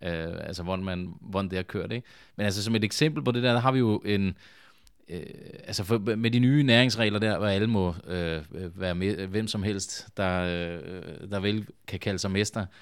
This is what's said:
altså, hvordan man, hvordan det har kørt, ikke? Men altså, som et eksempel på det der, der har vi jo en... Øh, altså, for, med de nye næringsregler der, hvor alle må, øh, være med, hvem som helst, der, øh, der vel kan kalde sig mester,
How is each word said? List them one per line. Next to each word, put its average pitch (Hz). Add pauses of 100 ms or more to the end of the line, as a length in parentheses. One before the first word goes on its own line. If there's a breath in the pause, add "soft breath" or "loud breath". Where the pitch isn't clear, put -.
(460)
altså, 85
hvordan 92
man, 90
hvordan 98
det 92
har 92
kørt, 101
ikke? 123 (300 soft breath)
Men 104
altså, 101
som 113
et 110
eksempel 147
på 127
det 120
der, 123
der 120
har 131
vi 131
jo 110
en... 98 (720 soft breath)
Øh, 85 (460)
altså, 104
for, 110 (180)
med 113
de 120
nye 135
næringsregler 117
der, 104
hvor 104
alle 101
må, 95 (140)
øh, 82 (400)
være 92
med, 95
hvem 107
som 104
helst, 98 (100)
der, 92
øh, 87
der 98
vel 104 (220)
kan 98
kalde 95
sig 98
mester, 101 (160 soft breath)